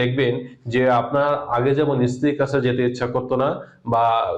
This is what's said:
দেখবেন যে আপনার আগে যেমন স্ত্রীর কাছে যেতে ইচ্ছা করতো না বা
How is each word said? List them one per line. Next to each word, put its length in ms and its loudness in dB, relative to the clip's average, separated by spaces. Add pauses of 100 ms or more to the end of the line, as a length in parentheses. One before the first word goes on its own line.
দেখবেন 320 0 (400)
যে 80 2 (200)
আপনার 300 0 (260)
আগে 220 2
যেমন 160 0 (160)
স্ত্রীর 300 0
কাছে 240 0
যেতে 240 0
ইচ্ছা 260 -4
করতো 260 -4
না 80 0 (440)
বা 120 4 (320)